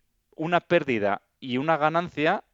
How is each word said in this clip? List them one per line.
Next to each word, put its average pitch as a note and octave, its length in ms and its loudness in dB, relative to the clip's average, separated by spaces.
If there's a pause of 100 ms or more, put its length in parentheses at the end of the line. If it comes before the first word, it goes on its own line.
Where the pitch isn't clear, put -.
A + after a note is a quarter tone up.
(360)
una E3+ 240 0
pérdida A#2+ 640 0 (180)
y B2 180 -4
una D#3 200 0
ganancia, D#3 640 0 (100)